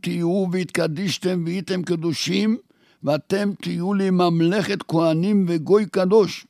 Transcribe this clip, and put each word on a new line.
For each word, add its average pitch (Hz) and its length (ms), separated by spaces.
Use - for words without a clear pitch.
תהיו 175 500
והתקדישתם 175 960
והייתם 185 380
קדושים, 175 760
ואתם 190 480
תהיו 175 320
לי 196 160
ממלכת 180 800
כהנים 165 600
וגוי 170 380
קדוש". 190 640